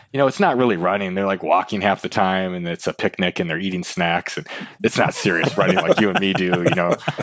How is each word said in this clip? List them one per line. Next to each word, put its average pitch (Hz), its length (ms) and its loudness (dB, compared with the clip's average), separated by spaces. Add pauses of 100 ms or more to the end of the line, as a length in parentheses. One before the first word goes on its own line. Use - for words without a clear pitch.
(140)
you 135 60 -2
know, 139 80 4
it's 131 120 -2
not 170 180 4
really 120 200 4
running. 92 380 0
They're, 98 100 0
like, 98 160 0
walking 90 400 0
half 98 220 2
the 95 60 -6
time 95 440 0
and 87 140 -6
it's 85 180 -6
a 80 80 -2
picnic - 460 -2
and 87 100 -4
they're 80 100 -2
eating 92 240 -4
snacks 87 540 -2
and 78 80 -8 (380)
it's 110 160 0
not - 160 2
serious 85 420 0
running 95 200 2
like - 220 2
you 107 120 4
and 92 80 0
me 98 140 0
do, 90 300 0
you 113 120 2
know." 87 200 2 (280)